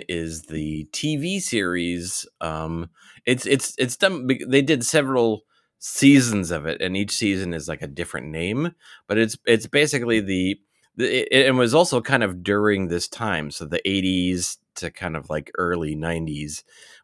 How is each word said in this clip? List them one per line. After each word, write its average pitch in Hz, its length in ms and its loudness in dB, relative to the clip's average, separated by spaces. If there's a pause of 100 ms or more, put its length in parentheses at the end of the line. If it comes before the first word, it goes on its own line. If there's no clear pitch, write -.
is 82 340 -6
the 76 480 -6
T 151 260 -2
V 175 220 -2
series. 87 880 -2 (140)
Um, 80 480 -6 (360)
it's, 123 200 0
it's, 131 320 0
it's 123 180 -2
done, 180 320 0
be-, 127 180 0
they 135 160 4
did 135 240 2
several 127 580 2 (340)
seasons 117 760 6
of 76 140 -4
it, 80 160 -4
and 90 160 -2
each 101 140 -2
season 95 420 0
is, 80 160 -6
like, 76 120 -6
a 82 60 -8
different 71 400 -8
name, 101 480 -4 (320)
but 104 100 0
it's, 113 280 0
it's 113 200 2
basically 131 540 0
the, 98 400 0 (380)
the, 120 360 0
it, 131 140 6
it 135 80 4
was 123 180 4
also 151 280 4
kind 131 200 0
of 92 220 -2
during 101 460 2
this 85 180 -2
time, 82 420 -4
so - 140 -10
the 80 160 -2 (100)
eighties 92 680 0 (180)
to 85 160 -8
kind 85 240 -8
of, 76 140 -8
like, 76 280 -6
early 85 380 -2
nineties, 76 720 -6 (380)